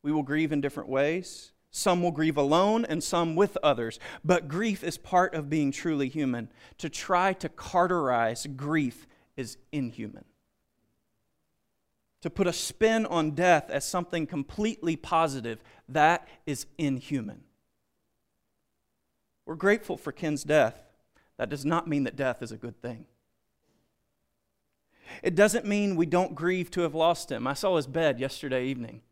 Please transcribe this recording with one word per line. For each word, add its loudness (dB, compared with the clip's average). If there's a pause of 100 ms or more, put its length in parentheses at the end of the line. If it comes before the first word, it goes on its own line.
We -2
will 0
grieve 0
in 0
different -6
ways. -2 (180)
Some 2
will 2
grieve 2
alone 4
and -4
some 0
with 2
others. 2 (240)
But 2
grief -2
is -6
part 2
of -6
being 2
truly -2
human. -2 (280)
To -6
try 0
to -6
carterize 2 (100)
grief -2 (300)
is -10 (120)
inhuman. -8 (2000)
To -6
put 0
a 0
spin 2
on 0
death 4
as -2
something -4
completely -2
positive, -2 (280)
that 4 (200)
is -4 (140)
inhuman. -4 (2000)
We're -10
grateful 0
for -8
Ken's -4
death. 2 (560)
That -6
does -6
not 0
mean 0
that -6
death -2
is -10
a -12
good -14
thing. -12 (2250)
It 0
doesn't 4
mean 0
we 2
don't 2
grieve -2
to -2
have 0
lost 0
him. -4
I -2
saw 0
his 0
bed 0
yesterday -4
evening. -8